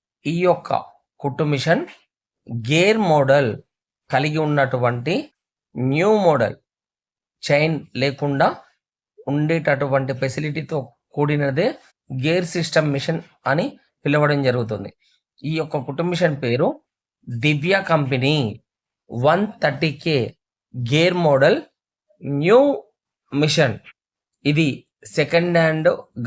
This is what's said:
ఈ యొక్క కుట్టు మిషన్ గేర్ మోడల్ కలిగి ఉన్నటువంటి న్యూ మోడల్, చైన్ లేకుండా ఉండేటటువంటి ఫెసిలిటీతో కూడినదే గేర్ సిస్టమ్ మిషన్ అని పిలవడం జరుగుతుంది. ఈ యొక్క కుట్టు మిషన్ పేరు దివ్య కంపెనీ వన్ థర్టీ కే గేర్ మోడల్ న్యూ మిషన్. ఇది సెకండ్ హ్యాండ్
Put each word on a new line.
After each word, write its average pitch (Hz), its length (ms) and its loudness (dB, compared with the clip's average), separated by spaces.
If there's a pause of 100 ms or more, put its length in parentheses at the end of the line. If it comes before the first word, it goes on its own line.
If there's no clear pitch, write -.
(320)
ఈ - 20 -2 (120)
యొక్క - 220 0 (540)
కుట్టు 143 300 -2
మిషన్ 160 300 0 (880)
గేర్ 196 300 4 (100)
మోడల్ 139 400 4 (640)
కలిగి 151 340 0
ఉన్నటువంటి 127 680 0 (760)
న్యూ 170 200 2 (160)
మోడల్, 123 300 0 (920)
చైన్ 151 260 2 (280)
లేకుండా 143 460 0 (840)
ఉండేటటువంటి 139 920 -2
ఫెసిలిటీతో 151 580 -6 (360)
కూడినదే 147 520 0 (440)
గేర్ 156 420 -2
సిస్టమ్ 160 420 0
మిషన్ 165 260 -4 (300)
అని 175 160 0 (380)
పిలవడం 147 420 2
జరుగుతుంది. 110 440 -2 (580)
ఈ 160 100 -4
యొక్క 151 180 -6 (100)
కుట్టు 156 240 -6
మిషన్ 165 340 0
పేరు 127 240 2 (760)
దివ్య 151 300 2 (160)
కంపెనీ 139 440 2 (920)
వన్ 180 180 4 (200)
థర్టీ 147 260 0 (140)
కే 160 120 0 (760)
గేర్ 175 340 2
మోడల్ 147 320 4 (840)
న్యూ 202 200 6 (800)
మిషన్. 147 340 0 (760)
ఇది 151 180 2 (480)
సెకండ్ 170 440 0
హ్యాండ్ 160 300 2 (360)